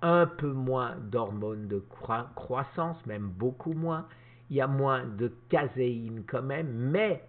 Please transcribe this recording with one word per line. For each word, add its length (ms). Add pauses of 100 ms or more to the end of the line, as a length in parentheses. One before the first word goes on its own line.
un 240
peu 240
moins 480
d'hormones 680
de 120
croi-, 560
croissance, 720
même 220
beaucoup 440
moins. 320 (440)
Il 80
y 40
a 60
moins 380
de 260 (180)
caséine 800
quand 140
même, 260
mais, 600